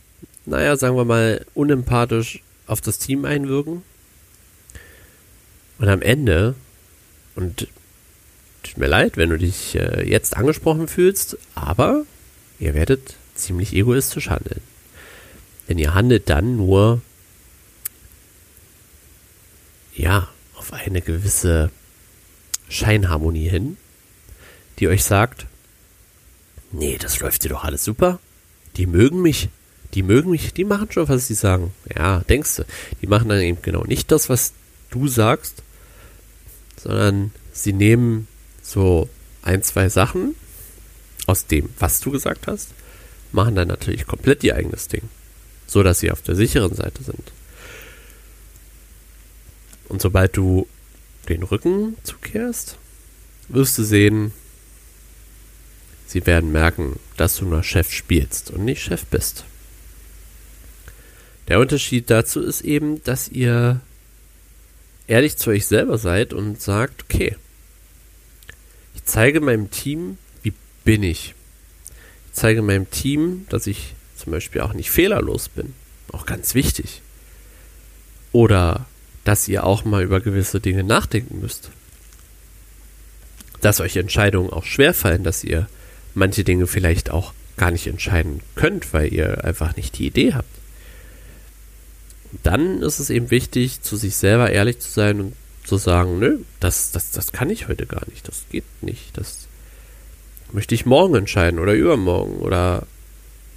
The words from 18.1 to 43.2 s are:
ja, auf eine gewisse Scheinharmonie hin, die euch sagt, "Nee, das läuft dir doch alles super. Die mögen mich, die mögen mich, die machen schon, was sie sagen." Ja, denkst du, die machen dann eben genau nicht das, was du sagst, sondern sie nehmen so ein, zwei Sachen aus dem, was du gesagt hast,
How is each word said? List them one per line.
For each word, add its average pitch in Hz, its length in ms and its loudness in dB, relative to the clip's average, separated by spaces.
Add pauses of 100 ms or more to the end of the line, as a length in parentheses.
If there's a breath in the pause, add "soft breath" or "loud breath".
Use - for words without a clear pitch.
ja, 92 340 0 (280)
auf - 160 -16
eine 92 280 -6
gewisse 85 680 0 (1000)
Scheinharmonie 82 800 0
hin, 104 280 -2 (1040 loud breath)
die 90 100 2
euch 92 160 2
sagt, 104 420 0 (1300)
"Nee, 73 260 -4
das - 220 -6
läuft - 240 -4
dir 71 40 -4
doch 71 160 -8
alles 71 200 -4
super. 180 340 0 (580)
Die 90 100 0
mögen 127 360 4
mich, 156 260 -2 (460)
die 95 80 0
mögen 131 280 4
mich, 156 220 -2
die 180 120 -2
machen 208 260 -2
schon, 160 180 0
was 127 200 0
sie 113 60 -2
sagen." 92 380 0 (240)
Ja, 90 320 0
denkst - 280 2
du, - 80 -4 (360 loud breath)
die - 60 -8
machen 107 220 2
dann 101 120 2
eben 87 220 0
genau 85 220 -4
nicht - 260 -2
das, 156 180 4
was - 240 0 (380)
du 135 180 -2
sagst, 117 540 0 (1160 soft breath)
sondern 101 520 0 (200)
sie - 200 -4
nehmen 110 560 4 (340)
so 92 460 2 (340)
ein, 95 220 0
zwei 95 240 2
Sachen 180 480 0 (880 loud breath)
aus - 200 0
dem, - 320 0
was - 220 0
du 139 120 -4
gesagt - 340 -4
hast, - 220 -8 (640 loud breath)